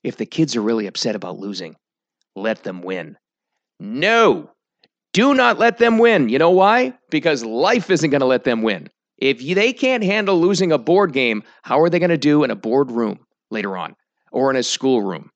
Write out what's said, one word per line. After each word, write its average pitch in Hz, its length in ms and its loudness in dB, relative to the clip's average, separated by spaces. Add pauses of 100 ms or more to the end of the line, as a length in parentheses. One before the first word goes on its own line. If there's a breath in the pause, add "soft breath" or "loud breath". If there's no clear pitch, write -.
If 131 140 -8
the 110 100 -8
kids 143 300 -2
are 110 60 -2
really 110 240 -2
upset 107 280 -6
about 92 240 -10
losing, 92 380 -12 (580)
let 104 300 -6
them 92 180 -10
win. 90 340 -10 (640)
No, 151 720 0 (640)
do 269 220 4
not 240 240 2
let 226 200 2
them 233 200 2
win. 208 300 4
You 127 100 0
know 165 120 4
why? 220 440 2 (160)
Because 151 340 0
life 170 460 -2
isn't 160 200 2
gonna 135 140 2
let 127 200 2
them 117 180 0
win. 95 260 -2 (300)
If 131 220 0
you, 151 140 -4
they 226 180 2
can't 247 320 -2
handle 196 340 0
losing 175 340 2
a 143 60 2
board 170 340 2
game, 117 300 0 (200 soft breath)
how 135 180 0
are 170 80 4
they 170 100 0
gonna 170 200 0
do 147 260 2
in 123 60 -2
a 107 60 -4
boardroom 117 600 -2 (320)
later 101 260 -6
on 82 180 -10 (380)
or 131 180 0
in 131 60 -2
a 127 60 0
schoolroom? 104 720 -4